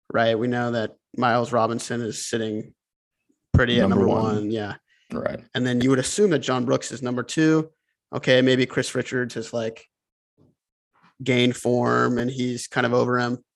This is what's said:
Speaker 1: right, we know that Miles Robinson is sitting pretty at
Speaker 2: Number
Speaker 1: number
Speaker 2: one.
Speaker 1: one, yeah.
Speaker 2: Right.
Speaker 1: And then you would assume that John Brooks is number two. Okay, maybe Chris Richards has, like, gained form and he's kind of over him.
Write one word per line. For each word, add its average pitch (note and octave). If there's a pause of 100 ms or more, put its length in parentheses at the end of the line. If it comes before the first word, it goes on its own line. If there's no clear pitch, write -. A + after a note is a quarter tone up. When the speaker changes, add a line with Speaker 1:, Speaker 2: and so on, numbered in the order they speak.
(120)
Speaker 1:
right, A2+
we A#2+
know A#2+
that A2+ (200)
Miles A#2+
Robinson A#2
is G#2+
sitting A2 (800)
pretty A#2+
at A#2
Speaker 2:
Number F#2+ (100)
Speaker 1:
number -
Speaker 2:
one. G#2+
Speaker 1:
one, G#2
yeah. G#2+ (380)
Speaker 2:
Right. - (140)
Speaker 1:
And B2+
then B2
you C3
would C3+
assume G3+
that D3
John B2+
Brooks C3
is B2+
number B2
two. D#3 (440)
Okay, B2+
maybe C3
Chris -
Richards B2
has, A2
like, A2+ (1400)
gained B2
form B2
and A#2+
he's B2
kind B2
of A#2+
over B2
him. B2 (180)